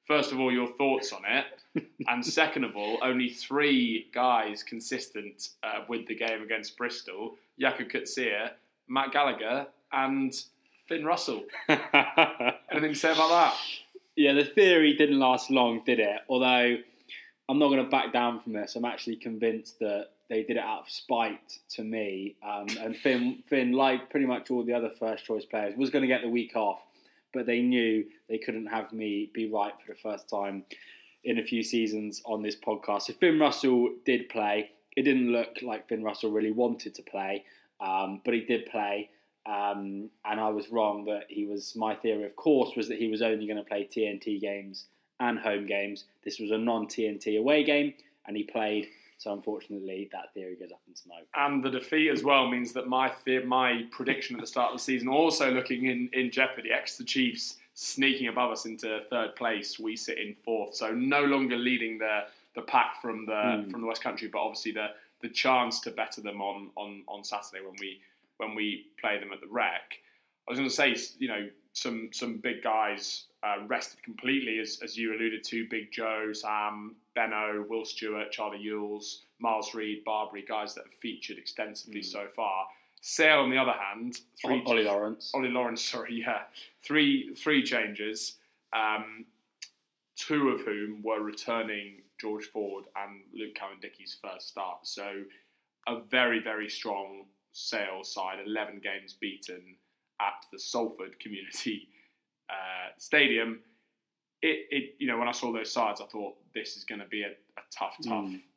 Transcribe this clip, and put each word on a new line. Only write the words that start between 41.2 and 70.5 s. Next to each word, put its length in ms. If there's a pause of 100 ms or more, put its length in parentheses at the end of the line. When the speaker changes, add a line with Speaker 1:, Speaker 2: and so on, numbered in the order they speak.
Speaker 2:
he 160
was, 300
my 200
theory, 300
of 100
course, 420
was 120
that 80
he 120
was 120
only 260
gonna 160
play 200
T 240
N 120
T 200
games 460 (340)
and 180
home 280
games. 400 (180)
This 160
was 120
a 60
non-T 480
N 140
T 160
away 300
game, 280 (320)
and 120
he 60
played 440 (360)
so 100
unfortunately, 800
that 220
theory 260
goes 140
up 140
in 80
smoke. 300 (100)
Speaker 1:
And 280
the 60
defeat 420
as 120
well 260
means 240
that 140
my 240 (140)
the-, 200
my 460
prediction 440
at 60
the 60
start 260
of 60
the 40
season 240
also 440
looking 340
in, 260
in 180
jeopardy. 440
Exeter 320
Chiefs 500 (180)
sneaking 540
above 240
us 140
into 340 (100)
third 280
place. 420
We 160
sit 220
in 260
fourth. 320
So 160
no 320
longer 320
leading 440
the, 240 (320)
the 80
pack 380
from 240
the, 380
Speaker 2:
Hmm. 80
Speaker 1:
from 100
the 60
West 160
Country, 240
but 120
obviously 340
the, 140 (340)
the 80
chance 520
to 100
better 300
them 200
on, 340
on, 320
on 160
Saturday 420
when 140
we, 220 (360)
when 180
we 320 (120)
play 200
them 120
at 80
the 80
Rec. 520 (480)
I 40